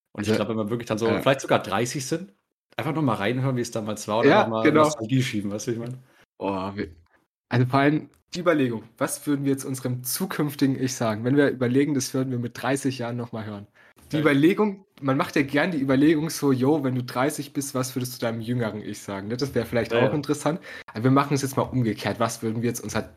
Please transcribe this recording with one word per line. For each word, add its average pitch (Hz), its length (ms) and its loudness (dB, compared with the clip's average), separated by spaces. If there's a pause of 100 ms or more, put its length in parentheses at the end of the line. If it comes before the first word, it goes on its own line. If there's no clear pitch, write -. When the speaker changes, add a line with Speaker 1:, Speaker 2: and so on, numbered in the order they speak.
(120)
Speaker 1:
Und 104 100 -6
ich 101 80 -2
Speaker 2:
Also, 110 60 4
Speaker 1:
glaub, 107 120 0
wenn 113 80 -2
man 107 140 -2
wirklich 117 180 -4
dann 110 100 0
so, 113 80 2
Speaker 2:
ja. 113 140 2
Speaker 1:
vielleicht 135 220 2
sogar - 160 4
dreißig 123 480 -4
sind, 170 260 -6 (440)
einfach 139 180 -4
noch 160 80 0
mal 123 120 2
reinhören, 127 420 0
wie 123 40 -2
es 117 100 -6
damals 107 380 -6
war, 107 120 2
oder 135 80 6
Speaker 2:
Ja, 147 100 8
Speaker 1:
einfach 151 120 2
mal 110 140 -2
Speaker 2:
genau. 151 200 6
Speaker 1:
Nostalgie 131 380 0
schieben, 104 280 -4
weißt 107 160 -8
du, 120 40 -2
wie 117 40 -2
ich 113 60 -6
mein? 123 180 -10 (400)
Speaker 2:
Oh, 98 360 -4
wir, 101 140 -6 (640)
also 123 160 4
vor 135 140 2
allem 147 280 2 (260)
die 180 60 -6
Überlegung, 135 440 2 (120)
was - 300 -4
würden 143 180 0
wir 139 80 2
jetzt 135 140 -4
unserem 127 360 -6
zukünftigen 143 800 -2
Ich 127 140 -2
sagen? 110 280 -2
Wenn 127 120 2
wir 143 140 6
überlegen, 127 420 2
das 131 220 -2
würden 131 160 -2
wir 123 80 -2
mit 117 220 -6
dreißig 131 380 -2
Jahren 120 200 -6
noch 117 140 -8
mal 110 120 -8
hören. 104 220 -10 (440)
Die 151 60 -2
Speaker 1:
Ja. 151 60 0
Speaker 2:
Überlegung, 180 600 4 (160)
man 135 160 0
macht 170 200 -2
ja 156 60 4
gern 143 280 0
die 160 100 -2
Überlegung 147 480 4
so, 143 240 0
yo, 135 320 2
wenn 127 100 0
du 127 80 -2
dreißig 135 520 -2
bist, 139 200 -6
was 127 220 -4
würdest 123 180 -6
du - 120 -14
deinem 117 160 -4
jüngeren 110 400 -2
Ich 92 180 -10
sagen? 98 280 -8
Ne? 120 100 -4
Das 135 160 -4
wär 117 100 0
vielleicht 113 280 -2
Speaker 1:
Ja, 117 80 4
Speaker 2:
auch - 100 6
Speaker 1:
ja. - 20 -
Speaker 2:
interessant. 151 480 -2 (320)
Aber 110 120 -2
wir 131 60 6
machen 139 240 4
es 135 80 0
jetzt 131 140 -6
mal 120 60 4
umgekehrt. 110 580 -2
Was 113 220 -2
würden 113 200 -2
wir 117 60 0
jetzt 117 120 -4
unser, 107 360 -4